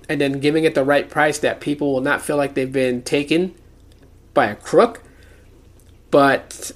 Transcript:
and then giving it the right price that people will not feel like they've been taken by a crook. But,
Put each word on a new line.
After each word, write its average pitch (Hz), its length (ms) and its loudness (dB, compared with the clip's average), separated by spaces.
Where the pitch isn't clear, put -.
and 147 140 -2
then 139 180 -2
giving 147 240 2
it 160 120 2
the 143 80 2
right 143 260 2
price 151 300 0
that 127 200 -2
people 143 320 -4
will 127 100 -2
not 143 200 -2
feel 147 160 -4
like 139 160 -2
they've 131 180 -4
been 127 300 0
taken 156 540 -2
by 131 100 4
a 104 100 -2
crook. 214 460 0
But, - 640 2